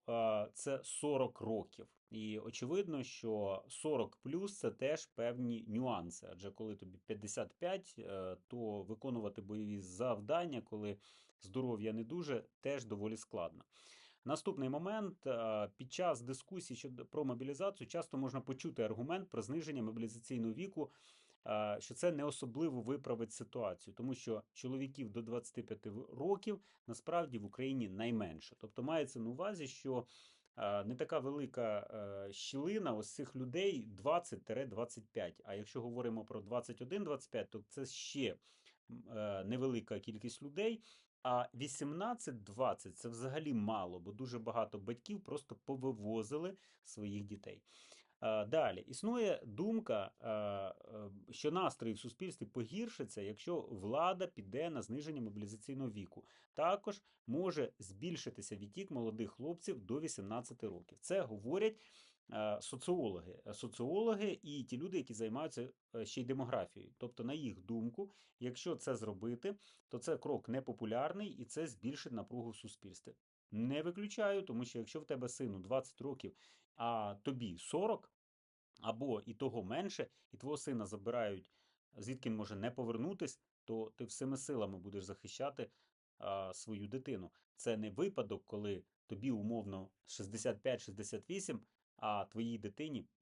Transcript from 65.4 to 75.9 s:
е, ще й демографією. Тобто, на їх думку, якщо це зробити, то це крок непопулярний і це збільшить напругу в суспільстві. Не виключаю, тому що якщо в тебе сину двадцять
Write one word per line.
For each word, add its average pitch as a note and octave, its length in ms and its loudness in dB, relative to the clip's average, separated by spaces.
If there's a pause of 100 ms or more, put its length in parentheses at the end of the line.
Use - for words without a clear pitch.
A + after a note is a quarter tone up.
е, A2+ 100 0
ще - 160 -4
й A#2+ 40 0
демографією. A#2+ 720 0
Тобто, A#2+ 260 -6
на C3 100 0
їх A#2 280 -2
думку, A#2 500 0 (280)
якщо B2+ 360 0
це C3 200 0
зробити, A2+ 600 0 (340)
то B2 100 -4
це D#3 180 2
крок C#3 320 0
непопулярний C3 800 2
і A#2+ 160 -8
це D#3 220 -2
збільшить B2+ 460 -4
напругу A#2 360 -2
в A2 60 -8
суспільстві. G#2 600 -14 (360)
Не B2+ 300 4
виключаю, G3+ 600 2
тому B2 240 0
що A#2+ 140 -4
якщо A#2 200 -4
в D3+ 60 -10
тебе B2+ 240 0
сину G#2 300 -2
двадцять B2 420 0